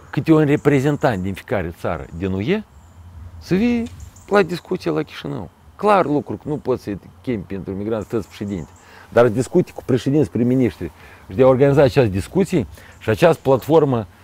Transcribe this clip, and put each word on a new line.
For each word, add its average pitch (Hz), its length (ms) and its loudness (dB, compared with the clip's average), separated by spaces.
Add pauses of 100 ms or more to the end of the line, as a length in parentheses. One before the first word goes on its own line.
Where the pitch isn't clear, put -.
câte 156 240 0
un 156 120 6
reprezentant 139 760 2
din 98 120 -4
fiecare 87 460 -6
țară 82 260 -6 (120)
din 92 140 -4
U 95 80 -4
E 185 240 -2 (760)
să - 180 -4
vii 233 360 -2 (360)
la 202 140 2
discuție 175 500 -6
la 156 100 -2
Chișinău. 143 480 -10 (260)
Clar 202 300 2
lucru 143 300 -2
că - 140 -12
nu 147 80 -6
poți 123 260 -4
să-i 101 160 -8 (220)
chemi 110 260 -6
pentru 95 260 -10
migranți, 104 320 -6
stăți 113 220 -4
președinte. 98 420 -8 (400)
Dar 120 180 4
discuții 123 460 0
cu - 120 -14
președinți, 131 460 0
prim-ministri 120 600 0 (380)
și 95 60 -14
de 120 80 4
a 131 40 8
organiza 139 340 4
această 131 280 4
discuție 127 580 -2 (300)
și - 120 -4
această 156 320 2
platformă 135 680 2 (160)